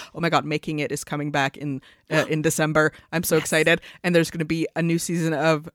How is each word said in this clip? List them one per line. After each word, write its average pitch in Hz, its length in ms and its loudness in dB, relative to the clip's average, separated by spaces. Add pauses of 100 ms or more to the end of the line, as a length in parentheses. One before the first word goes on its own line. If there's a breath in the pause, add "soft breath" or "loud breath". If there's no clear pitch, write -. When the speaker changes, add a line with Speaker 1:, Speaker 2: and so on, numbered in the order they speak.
(160 loud breath)
Speaker 1:
oh 156 40 -10
my 170 120 0
God, 147 120 2
Making 151 360 -4
It 143 120 -2
is 147 120 -6
coming 147 260 -6
back 139 260 0
in, 139 260 -8 (280 soft breath)
uh, 156 160 2
Speaker 2:
<gasps> - 40 -8
Speaker 1:
in 151 120 -2
December. 156 500 2 (200 loud breath)
I'm 165 120 -2
so - 120 0
Speaker 2:
Yes. 156 80 2
Speaker 1:
excited. 165 360 2 (240 loud breath)
And 175 120 2
there's 165 160 4
gonna 170 120 -4
be 160 320 -2
a 165 60 -2
new 170 160 2
season 165 380 -2
of, 156 400 0